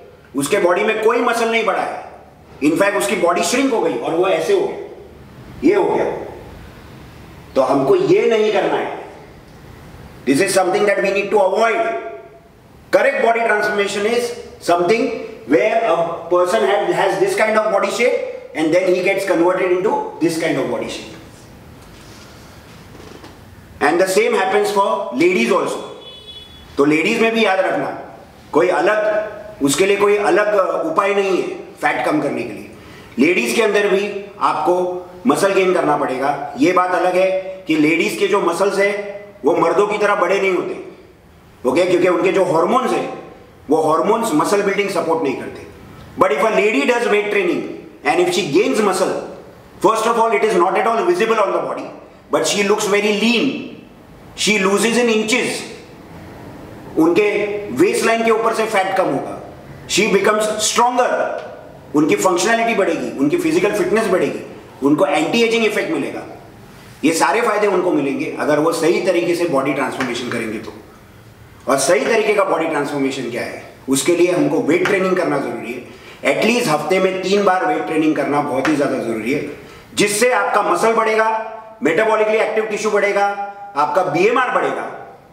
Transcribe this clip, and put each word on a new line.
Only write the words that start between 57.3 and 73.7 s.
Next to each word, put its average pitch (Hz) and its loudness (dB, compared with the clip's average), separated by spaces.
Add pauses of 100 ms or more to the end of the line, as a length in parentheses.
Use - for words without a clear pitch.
वेस्ट 214 2
लाइन 226 2
के 226 2
ऊपर 226 2
से 220 -2
फैट 190 0
कम 175 2
होगा, - -6 (480)
she 214 2
becomes 214 2 (160)
stronger, 247 2 (840)
उनकी 156 4
फंक्शनैलिटी 220 2
बढ़ेगी, 160 0
उनकी 151 2
फिजिकल 180 2
फिटनेस 196 0
बढ़ेगी, 175 0 (460)
उनको 147 4
एंटी 156 2
एजिंग 226 2
इफेक्ट 190 -2
मिलेगा। 120 -6 (800)
ये 160 4
सारे 170 2
फायदे 208 0
उनको 180 2
मिलेंगे 139 -2
अगर 147 2
वो 160 2
सही 170 2
तरीके 175 2
से 175 -2
बॉडी 135 0
ट्रांसफॉर्मेशन 123 -4
करेंगे 110 -6
तो। - -14 (960)
और 135 2
सही 175 2
तरीके 214 2
का 190 2
बॉडी 165 -2
ट्रांसफॉर्मेशन 135 -4
क्या 110 -6
है, - -10 (260)